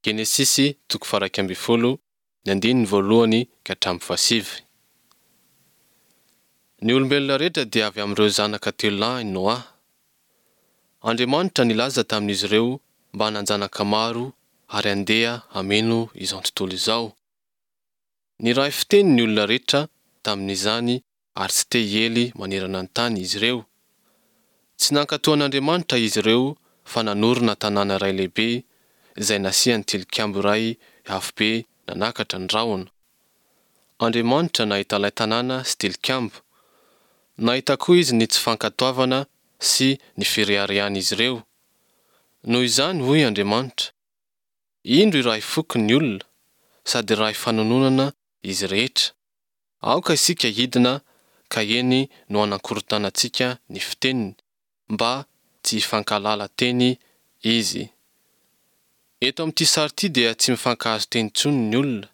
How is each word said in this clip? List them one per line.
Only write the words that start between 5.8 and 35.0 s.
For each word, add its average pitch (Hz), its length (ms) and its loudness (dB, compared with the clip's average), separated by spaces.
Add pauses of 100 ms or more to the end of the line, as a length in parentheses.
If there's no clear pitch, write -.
Ny 110 140 0
olombelona 139 420 2
rehetra 160 260 -2
dia 110 220 0
avy 104 160 -6
amin'ireo 101 260 2
zanaka 104 440 -2
telo 101 260 -2
lahy 120 260 -4
Noa. 98 320 -2 (1500)
Andriamanitra 127 600 2
nilaza 120 400 2
tamin'izy 104 420 -2
ireo 117 340 2 (340)
mba 107 120 -2
hananjanaka 104 580 -2
maro 113 420 0 (500)
ary 104 140 0
handeha 110 440 0 (200)
hameno 107 460 0 (140)
izao 95 280 -8
tontolo 95 320 -6
izao. 110 340 -4 (1300)
Niray 135 360 2
fiteny 202 360 6
ny 120 80 4
olona 107 240 2
rehetra 127 340 0 (440)
tamin'izany 104 680 -2 (480)
ary 95 120 -4
tsy - 160 0
te 123 80 0 (120)
hiely 113 340 0 (100)
manerana 95 480 -6
ny 92 140 -12
tany 117 260 -2
izy 92 160 -6
ireo. 117 240 -2 (1160)
Tsy - 160 2
nankatoan'Andriamanitra 147 1040 0
izy 110 220 0
ireo 123 360 2 (280)
fa - 180 -4
nanorina 110 540 2
tanàna 101 400 0
iray 98 160 0
lehibe 95 360 -2 (680)
izay 104 220 -2
nasiany 98 460 0
tilikambo 101 560 -4
iray 104 240 2 (500)
avo 95 220 -6
be 110 140 2 (360)
nanakatra 101 520 -6
ny 92 140 -8
rahona. 107 380 -2 (1120)
Andriamanitra 120 640 2
nahita 101 320 -2
ilay 101 180 0